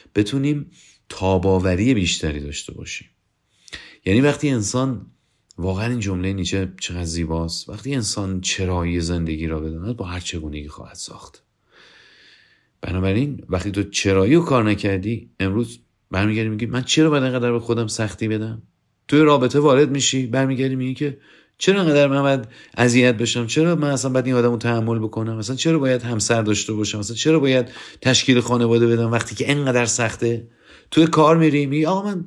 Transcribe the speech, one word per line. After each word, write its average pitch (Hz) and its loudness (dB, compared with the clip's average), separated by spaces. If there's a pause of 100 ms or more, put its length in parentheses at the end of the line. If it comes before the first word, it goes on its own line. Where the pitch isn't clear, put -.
(140)
بتونیم 139 -2 (380)
تاباوری 95 2
بیشتری 80 -2
داشته 73 -12
باشیم. - -14 (960)
یعنی 101 4
وقتی 143 2
انسان، 123 -2 (520)
واقعاً 95 -2
این 123 -4
جملهٔ 95 -2
نیچه 95 -4
چقدر 90 -8
زیباست، 82 -4
وقتی 131 -8
انسان 98 -4
چرایی 87 -2
زندگی 82 -2
را 80 -4
بداند 82 -8
با 98 -8
هر 87 -10
چگونگی 76 -10
خواهد - -20
ساخت. - -18 (1400)
بنابراین 95 -2
وقتی 95 -4
تو 98 -2
چرایی 98 2
رو 170 4
کار 120 2
نکردی، 101 -4 (100)
امروز 104 -2 (320)
برمیگردی 107 0
میگی 110 -6
من 120 -4
چرا 156 4
باید 143 2
اینقدر 123 0
به 120 0
خودم 117 -2
سختی 110 -4
بدم؟ 110 -4 (460)
توی 147 6
رابطه 139 4
وارد 147 6
می‌شی، 131 -2
برمیگردی 131 0
میگی 131 -4
که 143 -6 (400)
چرا 196 2
اینقدر 147 4
من 139 2
باید 139 2 (280)
اذیت 123 4
بشم؟ 117 -2
چرا 160 2
من 143 0
اصلاً 135 -2
باید 127 0
این 131 0
آدمو 120 2
تحمل 113 0
بکنم؟ 110 -4
اصلاً 113 -6
چرا 160 2
باید 127 0
همسر 117 0
داشته 104 -2
باشم؟ 107 -4
اصلاً 104 -6
چرا 160 2
باید 131 2 (340)
تشکیل 123 4
خانواده 117 4
بدم 117 2
وقتی 117 -4
که - -4
اینقدر 135 2
سخته؟ 117 -2 (420)
توی 165 4
کار 160 6
می‌ری 147 4
میگی 147 0
آقا 190 0
من 202 -6